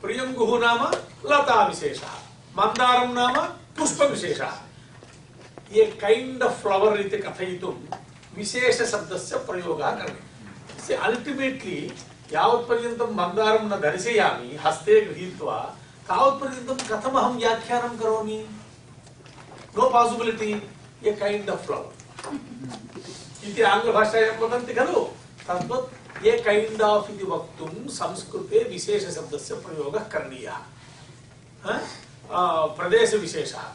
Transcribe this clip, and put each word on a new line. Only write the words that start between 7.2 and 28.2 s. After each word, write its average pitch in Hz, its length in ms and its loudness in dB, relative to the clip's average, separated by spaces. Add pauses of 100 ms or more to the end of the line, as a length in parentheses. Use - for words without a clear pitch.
विशेषशब्दस्य 214 1000 0
प्रयोगः 170 540 -2
करणीयः। - 960 -12
See, - 200 0
ultimately, 240 840 -4 (420)
यावत्पर्यन्तं 233 760 2
मन्दारं 214 580 2
न 208 40 -4
दर्शयामि 156 960 0
हस्ते 208 360 6
गृहीत्वा, - 760 -6 (320)
तावत्पर्यन्तं 262 680 2
कथमहं 247 640 0
व्याख्यानं 233 600 0
करोमि? 220 640 -2 (1160)
No 254 60 6
possibility, 220 760 2 (460)
a 208 160 2
kind 202 240 -2
of 185 100 -4
flower। - 300 -6 (1600)
इति 208 180 0
आङ्ग्लभाषायां 220 720 4
वदन्ति 233 380 -2
खलु, 302 260 2 (480)
तद्वत् - 760 -6
a 226 240 4
kind 214 340 2
of 208 300 4
इति 196 140 -8
वक्तुं - 640 -8
संस्कृते - 800 -2